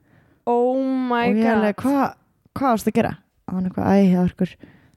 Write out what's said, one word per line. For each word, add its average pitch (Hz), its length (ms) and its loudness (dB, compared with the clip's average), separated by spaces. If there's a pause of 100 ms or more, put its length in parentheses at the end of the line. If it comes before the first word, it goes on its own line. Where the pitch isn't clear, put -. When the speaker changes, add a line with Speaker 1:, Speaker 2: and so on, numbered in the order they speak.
(480)
Speaker 1:
Oh 247 340 0
my 254 480 -2
Speaker 2:
Og 208 80 0
ég 226 80 2
Speaker 1:
god. 226 140 2
Speaker 2:
alveg, 208 180 0
„Hvað, 269 360 -2 (420)
hvað 269 180 0
varstu 220 160 -2
að 214 80 0
gera?“ - 140 0 (360)
Og - 60 -8
hann 185 140 -4
eitthvað, 190 180 -6
„Æ, 196 160 4
það 180 160 4
var 180 140 0
einhver - 220 -6 (440)